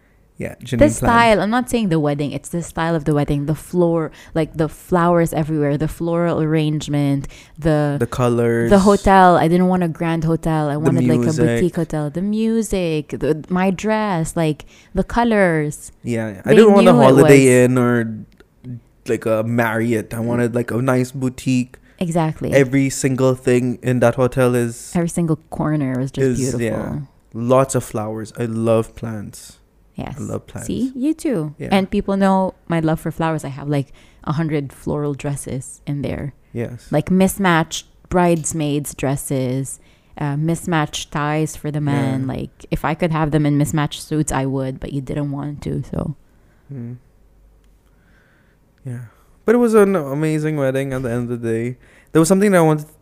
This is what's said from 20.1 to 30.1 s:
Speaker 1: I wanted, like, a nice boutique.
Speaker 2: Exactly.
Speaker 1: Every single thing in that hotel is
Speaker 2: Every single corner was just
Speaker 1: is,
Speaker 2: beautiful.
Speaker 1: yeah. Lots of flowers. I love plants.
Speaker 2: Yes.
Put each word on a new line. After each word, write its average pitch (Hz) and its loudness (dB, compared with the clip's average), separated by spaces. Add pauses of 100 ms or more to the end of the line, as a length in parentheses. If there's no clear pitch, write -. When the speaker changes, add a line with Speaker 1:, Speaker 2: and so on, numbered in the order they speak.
Speaker 1:
I 113 -6
wanted, 120 -2
like, 120 -4
a 117 -2
nice 127 0
boutique. 127 -4 (240)
Speaker 2:
Exactly. 160 -2
Speaker 1:
Every 135 2
single 131 0
thing 123 0
in 127 0
that 120 4
hotel 123 2
is 117 -4
Speaker 2:
Every 170 0
single 160 -2 (140)
corner 147 -4
was 131 -4
just 135 0
Speaker 1:
is, 127 0 (180)
Speaker 2:
beautiful. 117 -4
Speaker 1:
yeah. - -6 (340)
Lots 131 0
of 123 -2
flowers. 110 -8
I 120 -4
love 113 0
plants. 107 -12 (360)
Speaker 2:
Yes. - -12